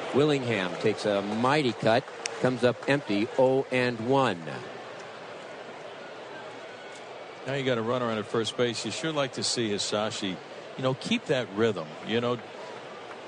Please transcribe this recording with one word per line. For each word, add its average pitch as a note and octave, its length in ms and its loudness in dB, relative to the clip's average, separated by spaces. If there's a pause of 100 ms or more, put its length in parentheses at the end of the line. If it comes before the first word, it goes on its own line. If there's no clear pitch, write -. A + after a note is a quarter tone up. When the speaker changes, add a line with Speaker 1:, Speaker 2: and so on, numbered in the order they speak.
(160)
Speaker 1:
Willingham A#2+ 640 4
takes G#2+ 260 2
a G2+ 160 4
mighty A#2+ 520 2
cut, A2+ 320 4 (360)
comes B2+ 220 4
up A#2+ 140 6 (120)
empty, A#2 380 2 (100)
oh C3 340 6
and B2 360 2
one. B2+ 340 4 (3000)
Speaker 2:
Now C3 80 -2
you C#3 120 -2
got B2+ 120 4
a A2 60 0
runner B2 220 2
on A2+ 120 0
at G#2 80 -2
first A2+ 320 0
base. A#2+ 280 2
You G#2+ 60 -2
sure D#3+ 200 -4
like C#3+ 220 0
to - 100 -4
see A2+ 260 0
Hisashi, G#2 680 0 (420)
you C3+ 60 -4
know, C3 120 4
keep - 300 -2
that B2+ 300 2
rhythm. G2+ 300 2 (220)
You A2 140 2
know, A#2+ 160 2 (920)